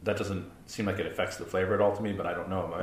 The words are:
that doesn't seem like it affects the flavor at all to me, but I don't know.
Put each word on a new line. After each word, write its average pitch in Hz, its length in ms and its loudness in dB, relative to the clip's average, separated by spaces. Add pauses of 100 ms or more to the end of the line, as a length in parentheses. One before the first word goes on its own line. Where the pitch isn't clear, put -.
that 104 140 2
doesn't 95 280 -2 (200)
seem 107 220 -4
like 92 120 0
it 80 60 0
affects - 320 -2
the 87 80 -6
flavor 92 280 2
at 101 80 4
all 101 140 6
to - 80 -4
me, 104 80 0
but 87 140 -2
I 87 80 0
don't 85 160 -4
know. 87 340 0